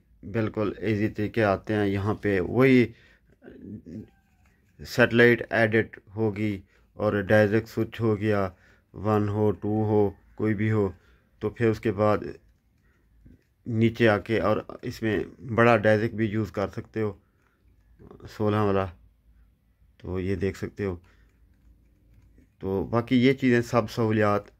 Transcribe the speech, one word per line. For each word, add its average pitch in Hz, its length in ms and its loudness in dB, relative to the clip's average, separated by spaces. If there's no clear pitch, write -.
बिल्कुल 104 580 -4
ईजी 104 260 -2
तरीके 107 340 -4
आते 101 320 0
हैं। 104 120 0
यहाँ 98 280 -2
पे 98 260 -2
वही 123 540 4
सैटेलाइट 117 720 4
एडिट 110 480 0
होगी 104 460 -4
और 101 260 0
डायरेक्ट 107 460 4
स्विच 113 320 -6
हो 110 160 0
गया, 101 400 -2
वन 104 340 0
हो, 104 240 0
टू 107 320 -4
हो, 104 320 0
कोई 107 160 0
भी 107 140 -2
हो, 104 260 0
तो 107 100 -4
फिर 117 180 0
उसके 110 220 -2
बाद 104 440 0
नीचे 113 380 2
आके 104 320 2
और - 460 -2
इसमें 202 420 -4
बड़ा 117 360 4
डायरेक्ट 107 400 2
भी 110 100 -2
यूज़ 107 260 -4
कर 98 160 -4
सकते - 320 -10
हो, 104 180 -4
सोलह 107 340 -2
वाला, 95 260 0
तो 92 200 -6
ये 92 160 -2
देख 90 200 -2
सकते - 280 -8
हो। 87 180 -6
तो 95 240 -2
बाकी 113 320 0
ये 131 180 4
चीज़ें 120 280 2
सब 117 260 0
सहूलियात 107 580 0